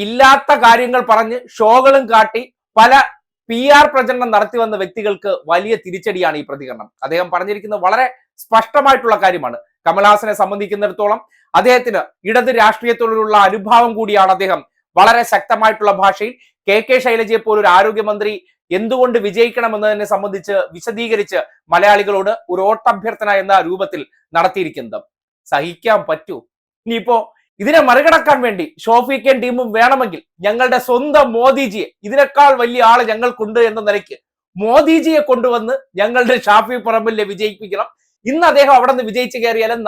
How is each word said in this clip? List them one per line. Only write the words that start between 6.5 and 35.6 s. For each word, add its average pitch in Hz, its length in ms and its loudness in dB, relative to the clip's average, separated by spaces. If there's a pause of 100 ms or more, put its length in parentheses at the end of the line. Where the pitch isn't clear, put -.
അദ്ദേഹം 170 280 -4
പറഞ്ഞിരിക്കുന്നത് 202 520 -8
വളരെ 226 200 2 (380)
സ്പഷ്ടമായിട്ടുള്ള 233 800 2
കാര്യമാണ്. 151 340 -2 (300)
കമൽഹാസനെ 208 540 2
സംബന്ധിക്കുന്നിടത്തോളം 202 800 -4 (400)
അദ്ദേഹത്തിന് 233 420 2 (280)
ഇടത് 240 220 0 (100)
രാഷ്ട്രീയത്തോടുള്ള 220 720 0 (120)
അനുഭാവം 226 500 2
കൂടിയാണ് 202 380 0
അദ്ദേഹം 185 260 -4 (380)
വളരെ 233 240 4 (100)
ശക്തമായിട്ടുള്ള 214 680 0
ഭാഷയിൽ 196 320 -2 (340)
കെ 202 100 2 (100)
കെ 254 180 2
ശൈലജയെ 226 400 0
പോലൊരു 214 320 2
ആരോഗ്യമന്ത്രി 208 560 -2 (440)
എന്തുകൊണ്ട് 240 400 0 (100)
വിജയിക്കണമെന്നതിനെ 214 840 -2
സംബന്ധിച്ച് 196 420 -6 (200)
വിശദീകരിച്ച് 208 640 -6 (340)
മലയാളികളോട് 202 580 2 (200)
ഒരു 180 180 -4
ഓട്ടഭ്യർത്ഥന 220 600 -4 (120)
എന്ന 190 120 0 (140)
രൂപത്തിൽ 190 340 -6 (360)
നടത്തിയിരിക്കുന്നത്. 147 600 -4 (520)
സഹിക്കാൻ 175 480 -2 (100)
പറ്റൂ? 156 260 -8 (520)
ഇനിയിപ്പോ 233 280 -2 (480)
ഇതിനെ 311 240 2
മറികടക്കാൻ 285 580 2
വേണ്ടി 185 200 -4 (180)
ഷോഫിക്കൻ 247 580 0
ടീമും 247 260 -4 (100)
വേണമെങ്കിൽ 240 440 0 (240)
ഞങ്ങളുടെ 240 420 0
സ്വന്തം 277 380 2 (120)
മോദിജിയെ, 240 500 0 (200)
ഇതിനേക്കാൾ 277 440 2 (100)
വലിയ 240 200 -2 (100)
ആള് 247 180 4
ഞങ്ങൾക്കുണ്ട് 226 500 -4 (100)
എന്ന 220 180 -8
നിലയ്ക്ക് 202 300 -4 (380)
മോദിജിയെ 294 720 2
കൊണ്ടുവന്ന് 240 460 -2 (240)